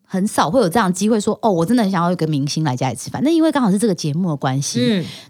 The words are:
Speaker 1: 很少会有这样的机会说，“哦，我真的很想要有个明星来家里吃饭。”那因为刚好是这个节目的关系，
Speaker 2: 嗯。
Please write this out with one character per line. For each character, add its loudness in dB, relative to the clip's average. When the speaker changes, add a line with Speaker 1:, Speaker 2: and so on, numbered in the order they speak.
Speaker 1:
很 -2
少 0
会 2
有 4
这 0
样 2
的 2
机 0
会 2
说 -2
，“哦， 2
我 2
真 2
的 4
很 2
想 0
要 2
有 -2
个 -2
明 0
星 -2
来 -2
家 -2
里 -6
吃 -12
饭。” -6
那 2
因 4
为 4
刚 0
好 4
是 2
这 2
个 2
节 -4
目 -2
的 -2
关 -2
系， -2
Speaker 2:
嗯。 0